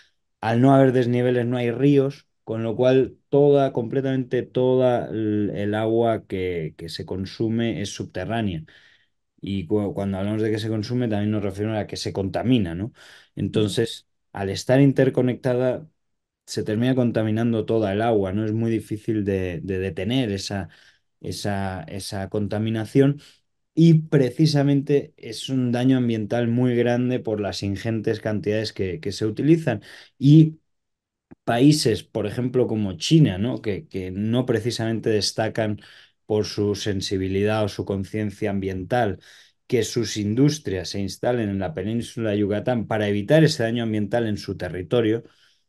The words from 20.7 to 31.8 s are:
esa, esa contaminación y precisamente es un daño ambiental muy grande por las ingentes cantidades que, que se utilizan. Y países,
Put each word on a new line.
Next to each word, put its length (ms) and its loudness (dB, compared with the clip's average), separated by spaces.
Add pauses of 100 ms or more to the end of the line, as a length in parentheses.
esa, 640 -6
esa 460 -10
contaminación 880 0 (540)
y 300 6
precisamente 1120 2
es 320 -12
un 220 0
daño 260 4
ambiental 500 0
muy 280 2
grande 440 0
por 220 -4
las 220 -6
ingentes 580 -2
cantidades 520 -2
que, 260 -6
que 120 -8
se 140 -4
utilizan. 560 0 (380)
Y 400 8 (840)
países, 580 4